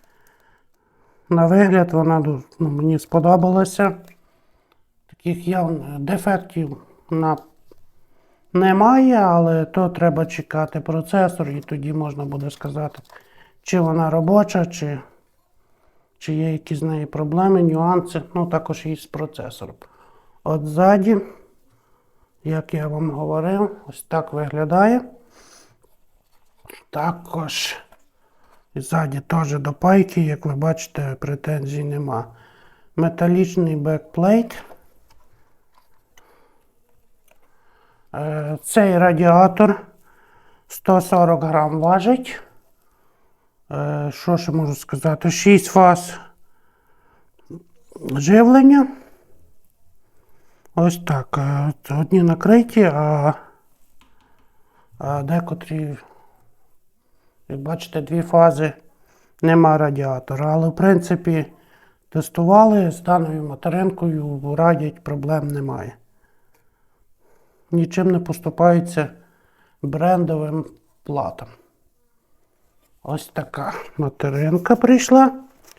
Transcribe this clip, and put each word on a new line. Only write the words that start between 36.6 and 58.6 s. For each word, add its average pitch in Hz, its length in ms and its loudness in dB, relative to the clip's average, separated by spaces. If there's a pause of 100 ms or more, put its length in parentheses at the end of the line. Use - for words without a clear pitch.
Е, 151 480 -8
цей 196 360 2
радіатор 180 880 4 (800)
сто - 320 0
сорок 170 440 2
грам 156 360 -2
важить. 190 640 0 (1300)
Е, 147 420 -6
що - 240 0
ще 170 160 -4
можу 151 220 -2
сказати? 151 560 -2
Шість 190 360 4
фаз 180 540 4 (1900)
живлення. 247 840 6 (1800)
Ось 170 240 2
так. 143 400 -6
Е, 143 340 -2 (180)
одні 160 320 0
накриті, 208 600 4
а, 151 520 0 (1600)
а 143 240 -6
декотрі... 156 760 -6 (1500)
Як 139 120 -12
бачите, 165 400 -10
дві 156 220 -4
фази 165 500 2 (720)